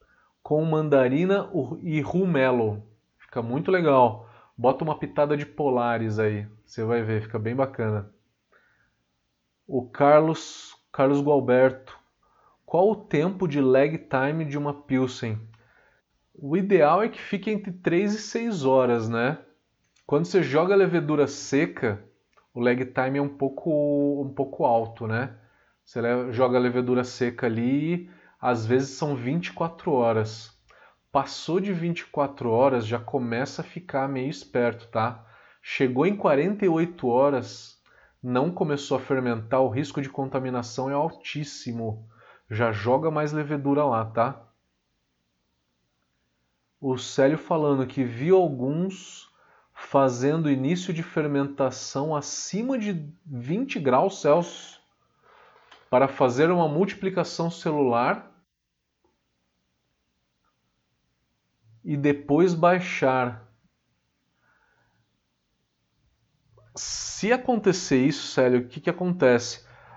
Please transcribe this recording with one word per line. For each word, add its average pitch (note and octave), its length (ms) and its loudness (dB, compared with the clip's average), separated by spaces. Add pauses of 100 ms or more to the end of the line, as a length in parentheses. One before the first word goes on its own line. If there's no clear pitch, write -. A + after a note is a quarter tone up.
(420)
com D3+ 240 0
mandarina D#3 880 2
u-, C#3+ 320 -4
e D#3 180 0
rumelo. C3 800 0 (360)
Fica - 240 -6
muito C3+ 260 -4
legal. C3+ 580 4 (300)
Bota C3 260 2
uma D#3 140 -4
pitada D3 400 0
de C#3+ 80 -6
Polaris A#2+ 720 -2
aí, G#2+ 300 0 (180)
você - 180 -8
vai A#2 200 0
ver, A2 180 -2
fica A2+ 160 -10
bem A2+ 180 -4
bacana. A2 560 -4 (1600)
O C3 200 -4
Carlos, D3+ 880 2 (160)
Carlos C#3+ 300 2
Gualberto, C3 760 2 (680)
qual F#3 240 2
o G#3+ 60 2
tempo F#3 520 -2
de C#3+ 140 0
lag C3+ 360 4
time D3 480 -2
de C#3+ 120 -6
uma C#3+ 160 -4
Pilsen? B2+ 680 -4 (960)
O C#3+ 240 -4
ideal F#3+ 460 4
é A#3 60 -2
que - 120 -14
fique G3+ 300 -6
entre G#3 200 -6
três F#3 440 0
e - 20 -10
seis A3 480 -6
horas, B2 420 4
né? A#2 300 0 (680)
Quando D3+ 180 2
você F3+ 160 2
joga D#3 320 2
a G3 40 6
levedura D3+ 500 2
seca, - 760 -2 (500)
o B2 60 -10
lag B2 260 2
time C3+ 340 -2
é - 20 0
um C#3 80 -2
pouco, C#3+ 920 -2
um C#3 120 -8
pouco - 320 -4
alto, A2+ 420 0
né? A#2 280 -4 (500)
Você - 160 -8
le-, B2 320 -2
joga B2 240 4
a B2+ 40 6
levedura B2 420 2
seca A#2+ 420 -4
ali, C#3 640 0 (320)
às A#2+ 240 0
vezes C3 240 2
são D3 260 -4
vinte C#3 320 -4
e - 60 -12
quatro E3+ 380 -4
horas. A2+ 600 0 (600)
Passou D#3+ 480 -2
de G3+ 120 -2
vinte E3+ 280 -4
e - 60 -14
quatro C#3 440 -4
horas, A#2+ 360 4
já A#2 140 -4
começa A#2+ 600 -4
a - 40 -8
ficar C#3 440 -6
meio C3+ 200 -4
esperto, A#2+ 580 -4
tá? A#2 360 -4 (380)
Chegou C3+ 460 0
em G3+ 100 0
quarenta F#3+ 480 2
e - 20 4
oito E3 400 0
horas, B2+ 720 0 (420)
não B2+ 280 0
começou C#3+ 480 -2
a - 20 -2
fermentar, B2+ 600 0
o C3 80 4
risco C#3+ 320 -4
de C3+ 80 -6
contaminação C3 800 -6
é C#3 40 -4
altíssimo. B2 1160 -6 (400)
Já A2+ 220 0
joga B2+ 400 0
mais D3+ 200 -2
levedura C#3+ 540 0
lá, A2+ 200 0
tá? A#2+ 420 -2 (2250)
O C3 180 -2
Célio C#3+ 400 2
falando D3 500 0
que C3 160 -4
viu B2 320 2
alguns D#3 960 -2 (420)
fazendo C#3 760 0
início D#3+ 420 -2
de E3 80 -4
fermentação C#3 1120 -2
acima A3+ 640 -4
de F3+ 320 -6 (160)
vinte D#3+ 540 -6
graus E3 420 0
Celsius E3 600 0 (1080)
para C3 200 4
fazer C#3 420 2
uma F3 160 2
multiplicação F3 800 -2
celular D3 840 0 (3500)
e D#3 100 -2
depois C#3+ 580 2
baixar. C#3+ 920 0 (3250)
Se - 560 -4
acontecer G3+ 720 2
isso, C3+ 220 0
Célio, B2+ 320 4
o - 80 -4
que - 140 -14
que - 80 -2
acontece? D#3 760 2 (320)